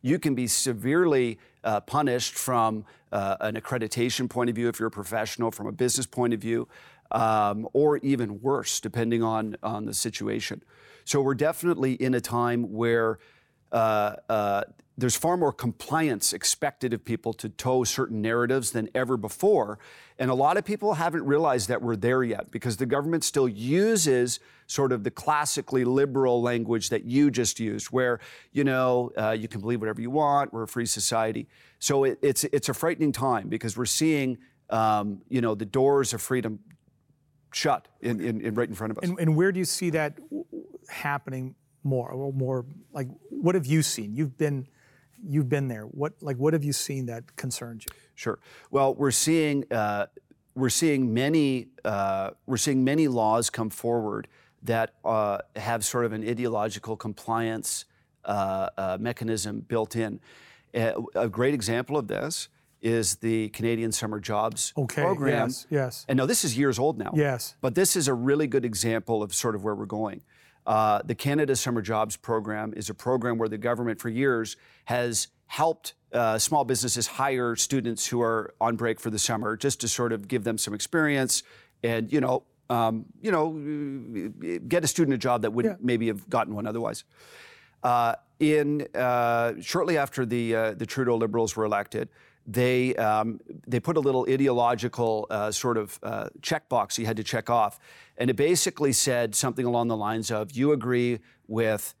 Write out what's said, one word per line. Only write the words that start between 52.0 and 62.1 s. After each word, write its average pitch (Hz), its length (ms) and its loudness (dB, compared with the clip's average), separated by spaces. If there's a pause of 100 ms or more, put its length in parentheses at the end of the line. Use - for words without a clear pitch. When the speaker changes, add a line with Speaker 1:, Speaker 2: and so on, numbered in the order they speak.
Speaker 1:
we're 127 120 -2
seeing 131 260 2
many 151 240 4
laws 117 420 2
come 110 200 -4
forward 110 580 -2 (360)
that, 113 320 0 (100)
uh, 104 340 2 (160)
have 110 300 -2
sort 123 180 0
of 110 80 0
an 107 160 -6
ideological 110 680 -4
compliance, 113 880 -4 (400)
uh, 95 520 -2
uh, 95 220 -2
mechanism 110 600 -4
built 113 340 -2
in. 110 240 -2 (540)
A, 113 200 0 (220)
a 110 140 2
great 123 240 0
example 123 440 -2
of 113 100 -2
this 120 420 -6 (320)